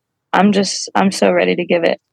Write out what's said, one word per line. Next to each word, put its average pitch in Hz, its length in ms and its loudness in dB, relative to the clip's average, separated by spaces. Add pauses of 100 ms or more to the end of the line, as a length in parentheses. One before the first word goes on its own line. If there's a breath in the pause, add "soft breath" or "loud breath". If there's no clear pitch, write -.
(320)
I'm 202 200 4
just, 196 420 -4
I'm 196 160 0
so 190 220 0
ready 180 240 0
to 175 80 -4
give 175 180 -2
it. - 180 -2 (120)